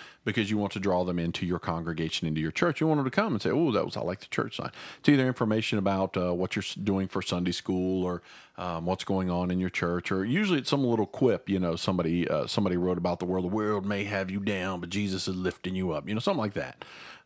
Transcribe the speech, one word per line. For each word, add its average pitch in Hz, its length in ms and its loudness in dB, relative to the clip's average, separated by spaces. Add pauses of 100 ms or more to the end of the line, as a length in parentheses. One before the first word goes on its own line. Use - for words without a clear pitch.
(240)
because 104 260 0
you 107 80 0
want 101 160 -2
to 101 60 -6
draw 90 240 2
them 87 140 -2
into 85 260 -2
your 87 140 0
congregation, 82 680 -4
into 78 140 -2
your 78 120 -2
church. - 280 0
You 156 60 2
want 156 120 4
them 139 60 0
to 131 60 -2
come 208 220 0
and 110 100 0
say, 85 80 2
"Oh, 143 220 4
that 98 120 2
was, - 120 -6
I - 60 -2
like 90 180 -4
the - 60 -20
church - 300 -4
sign." - 140 -4 (300)
It's - 80 -2
either 135 180 8
information 110 520 2
about, 95 380 2
uh, 90 180 2
what 90 220 -2
you're 101 60 0
s-, - 120 -6
doing 95 340 0
for 95 120 -4
Sunday 90 320 0
school 92 520 0
or, 87 180 -4 (340)
um, 85 300 -4
what's 92 180 -2
going 95 260 2
on 90 200 2
in 92 80 2
your 92 120 0
church, 87 420 0
or 95 120 0
usually 170 360 2
it's 123 100 -6
some 139 140 4
little 113 220 2
quip, - 420 2
you 95 100 2
know, 87 160 2
somebody, 85 540 2
uh, 73 180 0
somebody 92 300 2
wrote 90 220 2
about 87 200 0
the 92 80 -6
world, 92 180 0
"The 90 40 0
world 104 360 0
may 101 200 -2
have 98 260 -2
you 101 100 -2
down, 95 400 -2
but 85 100 -8
Jesus 95 360 -2
is 95 100 -2
lifting 92 380 -2
you 92 180 0
up," 71 160 -4
you 104 60 -2
know, 110 60 -2
something 180 200 0
like 104 140 -2
that. - 300 -8 (420)